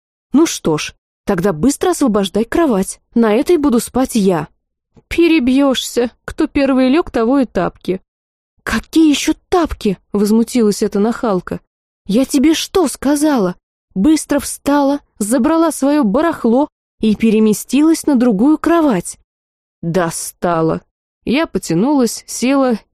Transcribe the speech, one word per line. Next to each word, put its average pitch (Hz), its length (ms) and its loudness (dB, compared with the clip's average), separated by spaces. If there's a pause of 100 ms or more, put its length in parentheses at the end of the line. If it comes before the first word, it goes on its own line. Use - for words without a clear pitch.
(320)
«Ну 311 140 4
что - 320 -4
ж, - 160 -10 (320)
тогда 196 260 0
быстро 247 380 -2
освобождай 214 540 -2
кровать. 247 560 -2 (140)
На 226 200 2
этой 302 240 2
буду 269 220 2
спать - 340 -4
я». 185 340 0 (600)
«Перебьёшься. 269 1000 0 (140)
Кто - 220 -4
первый 262 420 0
лёг, 302 220 0
того 254 300 0
и 254 40 2
тапки». 180 560 -6 (600)
«Какие 311 480 0
ещё 285 240 0 (140)
тапки?» 302 500 -2 (140)
возмутилась 214 720 0
эта 202 160 -2
нахалка. 202 640 -2 (460)
«Я 233 180 0
тебе 294 300 2
что 330 340 -2
сказала?» 277 680 -2 (380)
Быстро 285 460 0
встала, 285 600 -2 (180)
забрала 285 540 0
своё 285 320 0
барахло 262 640 0 (320)
и 214 140 0
переместилась 226 920 0
на 294 100 2
другую 254 420 2
кровать. 302 600 0 (600)
Достала. 165 1040 -4 (420)
Я 302 220 -2
потянулась, 233 800 -2
села 254 520 0 (160)